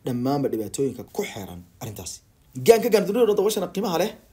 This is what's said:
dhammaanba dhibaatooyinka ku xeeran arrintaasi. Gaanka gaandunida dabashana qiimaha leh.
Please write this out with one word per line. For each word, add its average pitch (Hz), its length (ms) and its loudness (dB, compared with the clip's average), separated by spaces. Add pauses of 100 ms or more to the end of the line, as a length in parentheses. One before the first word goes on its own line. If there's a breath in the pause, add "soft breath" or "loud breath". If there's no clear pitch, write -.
dhammaanba 135 480 -2
dhibaatooyinka 110 560 -4
ku - 180 -8
xeeran 87 360 -12 (180)
arrintaasi. 101 400 -12 (380)
Gaanka 220 340 6
gaandunida 208 440 4
dabashana 196 340 0
qiimaha 190 320 -2
leh. 185 120 0 (220)